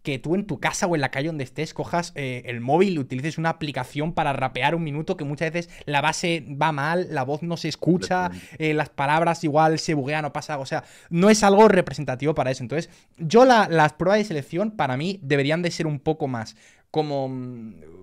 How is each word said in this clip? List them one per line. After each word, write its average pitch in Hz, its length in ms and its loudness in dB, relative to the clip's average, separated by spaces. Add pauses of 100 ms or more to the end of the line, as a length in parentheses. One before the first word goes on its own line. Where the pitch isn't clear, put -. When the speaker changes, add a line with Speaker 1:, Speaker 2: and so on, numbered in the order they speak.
Speaker 1:
que 135 160 -4
tú 147 160 -2
en 196 120 -2
tu 139 140 -6
casa - 260 -2
o 175 80 0
en 151 60 0
la 135 100 -2
calle 139 180 -6
donde 151 160 -6
estés 156 280 -8
cojas, 170 420 -6
eh, 127 300 -8
el 120 160 -8
móvil, 165 380 2
utilices 135 400 -6
una 165 100 -2
aplicación 143 640 -4
para 151 220 0
rapear 131 400 0
un 170 100 -2
minuto, 151 320 -4
que 160 80 -8
muchas 151 280 -4
veces 170 180 -6 (160)
la 143 160 0
base 160 420 -2 (160)
va 156 120 2
mal, 160 380 -2
la 147 120 -2
voz 143 200 -6
no 170 140 -4
se 160 120 -6
escucha, 180 580 0
Speaker 2:
Exactamente. 175 440 -6
Speaker 1:
eh, 151 40 0
las 151 160 -2
palabras 156 520 0
igual 160 360 4
se 160 160 -2
buguean 147 320 -2
o 143 80 -10
pasa, 151 240 -8
o 135 80 -10
sea, 151 180 -6 (240)
no 175 220 6
es 214 120 4
algo 202 260 8
representativo 147 680 0
para 135 160 0
eso. 131 120 -4
Entonces, 139 280 -6 (260)
yo 185 280 6
la, 226 260 6
las 156 220 4
pruebas 190 260 2
de 208 60 0
selección, 180 480 -4
para 139 240 -2
mí, 185 260 -4
deberían 143 400 0
de 175 80 -2
ser 165 160 -4
un 147 140 -4
poco 151 260 -2
más 120 300 -8 (340)
como, 143 380 -2
mm, 123 460 -10 (280)